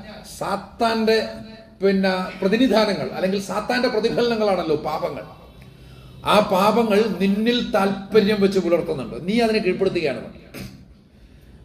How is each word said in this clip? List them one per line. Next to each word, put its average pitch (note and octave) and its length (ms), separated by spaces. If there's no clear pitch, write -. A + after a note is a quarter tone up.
സാത്താന്റെ, A3 880
പിന്നെ, F#3+ 560
പ്രതിനിധാനങ്ങൾ G#3 720
അല്ലെങ്കിൽ F#3+ 280
സാത്താന്റെ A#3+ 460
പ്രതിഫലനങ്ങളാണല്ലോ G#3 880
പാപങ്ങൾ. D#3 480
ആ F3+ 140
പാപങ്ങൾ G#3 640
നിന്നിൽ A3 520
താല്പര്യം G3+ 680
വെച്ച് F#3+ 180
പുലർത്തുന്നുണ്ട്, D#3+ 680
നീ A3+ 120
അതിനെ A3 200
കീഴ്പ്പെടുത്തുകയാണ്. F3 640